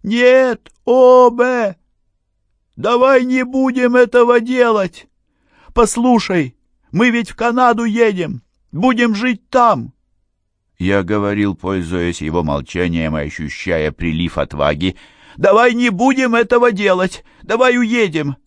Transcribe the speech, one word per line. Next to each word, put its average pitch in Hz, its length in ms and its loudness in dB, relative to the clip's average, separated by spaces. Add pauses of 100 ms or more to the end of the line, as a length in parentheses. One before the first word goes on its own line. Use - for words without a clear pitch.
«Нет, 247 680 2 (140)
Обе! 247 920 4 (1000)
Давай 254 480 2
не 254 220 -2
будем 254 500 0
этого 240 440 4
делать! 226 680 0 (680)
Послушай, 220 840 0 (360)
мы 226 180 0
ведь 233 220 -4
в - 40 -18
Канаду 233 500 0
едем, 202 580 -2 (300)
будем 233 420 0
жить 226 340 -4
там!» 202 460 0 (840)
Я 98 240 0
говорил, 101 520 -2
пользуясь 87 680 -6
его 78 220 -4
молчанием 80 760 -4
и 73 60 -4
ощущая 78 680 -6
прилив 82 460 -6
отваги. 73 600 -4 (420)
«Давай 214 340 2
не 240 160 -2
будем 247 460 0
этого 233 380 0
делать! 190 520 -2 (180)
Давай 247 360 0
уедем! 180 580 -2 (100)